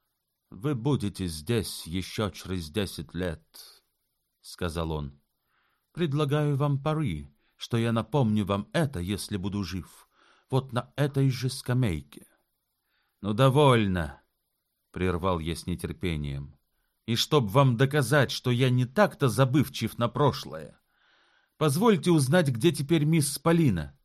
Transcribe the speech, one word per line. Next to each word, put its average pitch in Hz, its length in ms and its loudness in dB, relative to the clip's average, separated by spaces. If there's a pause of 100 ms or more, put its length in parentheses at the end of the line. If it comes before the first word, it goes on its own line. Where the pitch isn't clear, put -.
(520)
«Вы 135 240 -6
будете 107 520 -4
здесь 80 600 -6
ещё 92 420 -6
через 90 400 -8
десять 87 440 -6
лет», 85 280 -6 (1000)
сказал 82 500 -6
он. 73 260 -8 (760)
«Предлагаю 147 640 -2
вам 139 260 0
пари, 127 500 -4 (220)
что - 220 -4
я 117 160 0
напомню 110 520 2
вам 98 280 -2
это, 135 260 -2
если 98 380 -6
буду 98 260 -4
жив, 90 460 -12 (420)
вот 131 220 -2
на - 220 -6
этой 139 340 2
же 120 200 -2
скамейке». 120 760 -2 (960)
«Ну, 104 120 -2
довольно», 113 880 4 (680)
прервал 87 480 -2
я 82 160 -4
с - 100 -12
нетерпением. 76 920 -6 (500)
«И 113 80 -2
чтоб 123 340 0
вам 131 280 4
доказать, 135 540 2
что - 200 -4
я 127 180 2
не 127 160 2
так-то 170 420 2
забывчив 123 720 0
на 120 100 0
прошлое, 80 720 -2 (800)
позвольте 170 540 4
узнать, 147 380 4
где 123 220 2
теперь 156 340 0
мисс 156 340 2
Полина. 131 640 2